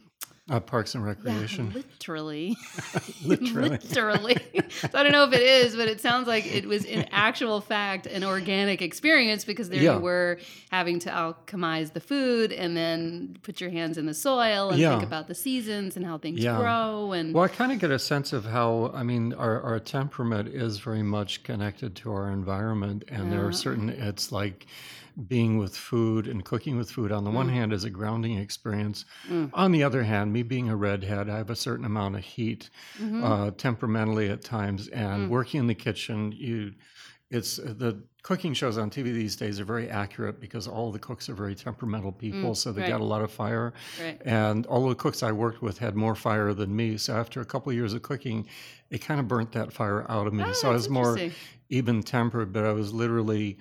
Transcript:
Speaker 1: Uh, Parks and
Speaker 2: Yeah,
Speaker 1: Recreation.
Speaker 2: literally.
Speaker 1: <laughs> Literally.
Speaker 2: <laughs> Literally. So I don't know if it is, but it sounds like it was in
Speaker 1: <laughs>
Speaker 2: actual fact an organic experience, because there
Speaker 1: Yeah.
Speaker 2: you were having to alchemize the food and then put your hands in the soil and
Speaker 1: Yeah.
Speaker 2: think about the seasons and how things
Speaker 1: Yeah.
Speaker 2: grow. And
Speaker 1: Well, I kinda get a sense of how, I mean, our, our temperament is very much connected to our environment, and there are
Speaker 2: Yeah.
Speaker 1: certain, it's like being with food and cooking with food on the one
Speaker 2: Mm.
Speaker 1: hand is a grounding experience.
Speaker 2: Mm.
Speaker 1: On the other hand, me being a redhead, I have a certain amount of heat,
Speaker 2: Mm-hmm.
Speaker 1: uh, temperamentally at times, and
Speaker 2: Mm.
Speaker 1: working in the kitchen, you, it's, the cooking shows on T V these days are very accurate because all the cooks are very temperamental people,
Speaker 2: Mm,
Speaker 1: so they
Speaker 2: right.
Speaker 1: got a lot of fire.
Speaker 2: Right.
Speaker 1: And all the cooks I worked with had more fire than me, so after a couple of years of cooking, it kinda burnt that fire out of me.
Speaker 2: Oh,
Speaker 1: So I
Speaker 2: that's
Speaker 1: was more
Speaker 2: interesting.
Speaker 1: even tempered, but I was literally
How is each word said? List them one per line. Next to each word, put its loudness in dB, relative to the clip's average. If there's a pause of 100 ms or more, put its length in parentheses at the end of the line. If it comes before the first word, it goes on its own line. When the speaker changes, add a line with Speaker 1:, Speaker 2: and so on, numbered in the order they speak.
(500)
Speaker 1:
Uh, 2
Parks -2
and -4
Speaker 2:
Yeah, -2
Speaker 1:
Recreation. -4
Speaker 2:
literally. -6 (340)
Speaker 1:
<laughs> -8
Literally. 2
Speaker 2:
<laughs> -2
Literally. 2 (340)
So -4
I 6
don't 8
know 10
if 4
it 8
is, 8
but 2
it -2
sounds 2
like 2
it 0
was 2
in 0
Speaker 1:
<laughs> -12
Speaker 2:
actual 2
fact -2
an -4
organic 2
experience, 4
because -4
there 2
Speaker 1:
Yeah. 10
Speaker 2:
you 2
were 2 (320)
having 2
to -6
alchemize -2
the -6
food 2
and -2
then -2
put -10
your -6
hands -2
in -2
the -2
soil 2
and 6
Speaker 1:
Yeah. 8
Speaker 2:
think 4
about -6
the -8
seasons -4
and -4
how -6
things -4
Speaker 1:
Yeah. 2
Speaker 2:
grow. 0
And 0
Speaker 1:
Well, 8
I 4
kinda 0
get 2
a 4
sense -2
of -2
how, 2
I -4
mean, 0
our, 0
our 0
temperament -2
is -4
very -2
much -2
connected -4
to -8
our -4
environment, -2
and -2
there 2
are 0
Speaker 2:
Yeah. -2
Speaker 1:
certain, -2
it's -4
like -4 (640)
being 4
with 0
food 0
and -6
cooking -4
with -4
food -4
on 0
the -2
one 2
Speaker 2:
Mm. 0
Speaker 1:
hand 0
is -2
a -6
grounding -2
experience. -4 (240)
Speaker 2:
Mm. 0
Speaker 1:
On 6
the 6
other 4
hand, 2
me 0
being -2
a 0
redhead, -2
I -4
have -6
a -4
certain -4
amount -2
of -6
heat, -6 (320)
Speaker 2:
Mm-hmm. -2
Speaker 1:
uh, 2
temperamentally 0
at -4
times, -4
and -2
Speaker 2:
Mm. -2
Speaker 1:
working 0
in 4
the 2
kitchen, -4
you, -6 (560)
it's, -4
the -4 (200)
cooking -2
shows 0
on -2
T -8
V -2
these -2
days -4
are -6
very -4
accurate -4
because -10
all -4
the -6
cooks -12
are -8
very -4
temperamental -6
people, -4
Speaker 2:
Mm, -2
Speaker 1:
so -2
they -2
Speaker 2:
right. 0
Speaker 1:
got 0
a -2
lot 0
of -2
fire. -2 (260)
Speaker 2:
Right. -8
Speaker 1:
And 4
all 4
the 4
cooks -2
I 2
worked -2
with -4
had -2
more 2
fire 2
than -2
me, 0
so -2
after -4
a -8
couple -6
of 0
years 0
of -6
cooking, -6 (440)
it -6
kinda -2
burnt 0
that -4
fire -2
out 0
of -2
me. 0
Speaker 2:
Oh, -2
Speaker 1:
So 0
I 6
Speaker 2:
that's 2
Speaker 1:
was -2
more 4
Speaker 2:
interesting. -4 (300)
Speaker 1:
even 2
tempered, 0
but 0
I 2
was -2
literally 0